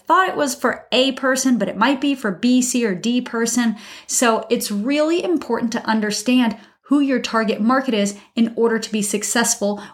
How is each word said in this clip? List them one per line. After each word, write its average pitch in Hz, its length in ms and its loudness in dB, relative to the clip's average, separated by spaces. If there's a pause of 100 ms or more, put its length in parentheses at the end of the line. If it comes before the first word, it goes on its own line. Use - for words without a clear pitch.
thought 370 200 4
it - 80 -6
was 285 200 -2
for - 360 -4
A 262 200 2
person, 262 480 0
but 196 100 -2
it - 80 -8
might 254 240 2
be 277 140 0
for 214 160 -4
B, 247 320 2
C, 247 200 0
or 202 120 0
D 240 260 -2
person." 233 540 -2 (320)
So 226 420 0
it's 226 220 -2
really 294 520 0
important 240 500 -2
to - 140 -6
understand 220 720 0 (280)
who 285 140 2
your 269 200 2
target 220 420 -2
market 262 320 2
is 202 220 0 (200)
in 226 220 2
order 226 200 2
to 214 140 -6
be 220 100 0
successful 202 800 -2 (120)